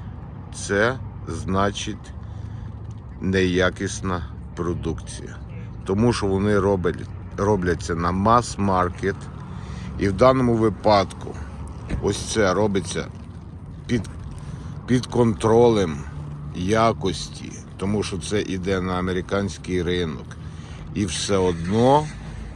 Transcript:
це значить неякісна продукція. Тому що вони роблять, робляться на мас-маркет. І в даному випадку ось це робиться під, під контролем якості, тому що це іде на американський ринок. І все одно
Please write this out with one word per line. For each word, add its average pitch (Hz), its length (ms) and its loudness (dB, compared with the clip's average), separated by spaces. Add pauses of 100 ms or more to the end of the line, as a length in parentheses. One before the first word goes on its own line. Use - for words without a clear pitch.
(540)
це 107 440 2 (300)
значить 95 840 -2 (1080)
неякісна 92 1000 2 (340)
продукція. 80 800 -4 (500)
Тому 110 280 4
що 104 140 0
вони 98 320 4
роблять, 92 360 2 (420)
робляться 90 580 2
на 85 160 0
мас-маркет. 98 1040 2 (840)
І 95 80 2
в 101 60 2
даному 127 400 6
випадку 104 840 2 (680)
ось 101 160 2
це 101 360 2
робиться 98 540 0 (800)
під, 120 140 2 (840)
під 123 180 4
контролем 110 920 4 (580)
якості, 95 960 0 (260)
тому 101 260 0
що 95 140 -4
це 85 240 0
іде 92 400 0
на 92 120 -2
американський 90 880 0
ринок. 85 420 -2 (680)
І 101 120 0
все 98 320 0
одно 101 720 4 (480)